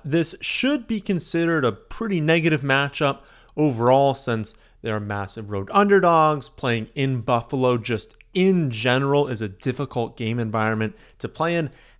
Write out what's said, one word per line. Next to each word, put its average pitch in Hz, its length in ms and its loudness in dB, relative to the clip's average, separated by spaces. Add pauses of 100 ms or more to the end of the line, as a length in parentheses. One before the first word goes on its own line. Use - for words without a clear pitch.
this 156 360 -2
should 262 460 -2
be 214 140 -4
considered 170 640 0
a 117 80 4
pretty 202 480 -4
negative 156 420 2
matchup 139 600 0 (340)
overall 135 580 4
since 113 400 -6 (280)
they're 107 180 -4
massive 101 500 -8
road 98 220 -4
underdogs. 175 760 4
Playing 117 460 -4
in 135 280 -2
Buffalo 123 560 0
just 113 360 -6 (180)
in 180 380 2
general 135 580 0
is 117 120 -6
a 107 80 -4
difficult 120 680 -6
game 113 240 -4
environment 110 560 -2 (240)
to - 80 -10
play 170 300 -2
in. 160 140 -2 (300)